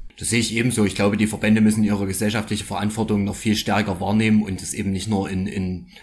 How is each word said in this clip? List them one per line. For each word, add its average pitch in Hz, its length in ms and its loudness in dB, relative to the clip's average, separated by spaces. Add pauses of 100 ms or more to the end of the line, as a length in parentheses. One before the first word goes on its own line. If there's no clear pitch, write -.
(180)
Das - 120 -4
sehe 117 100 2
ich 107 160 -2
ebenso. 113 300 2
Ich 92 100 0
glaube, 101 220 2
die 107 100 2
Verbände 107 340 2
müssen 107 220 4
ihre 101 240 0
gesellschaftliche 104 560 -2
Verantwortung 104 640 -2
noch 101 100 -4
viel 107 200 0
stärker 101 460 0
wahrnehmen 107 420 4
und 95 180 -6
es - 120 -8
eben 98 180 -4
nicht 95 160 -4
nur 98 220 0
in, 92 180 -2
in 92 400 -6 (160)